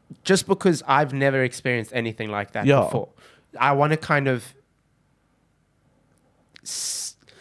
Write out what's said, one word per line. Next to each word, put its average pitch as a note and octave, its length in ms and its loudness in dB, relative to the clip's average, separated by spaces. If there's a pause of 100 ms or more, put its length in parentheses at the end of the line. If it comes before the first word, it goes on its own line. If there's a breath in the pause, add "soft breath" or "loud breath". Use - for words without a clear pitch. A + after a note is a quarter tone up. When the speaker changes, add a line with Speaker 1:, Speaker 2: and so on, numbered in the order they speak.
(240)
Speaker 1:
just F#3+ 240 2
because F3+ 400 2
I've C#3 260 2
never C3+ 300 2
experienced B2 500 -4
anything A2+ 360 -4
like G#2 240 -6
that G#2 120 -2
Speaker 2:
Yeah. C#3 160 4
Speaker 1:
before, G#2 280 -2 (500 soft breath)
I C3+ 140 4
wanna D3+ 240 2
kind C#3+ 300 0
of B2 260 -4 (2000)
s-, - 520 -8 (260 soft breath)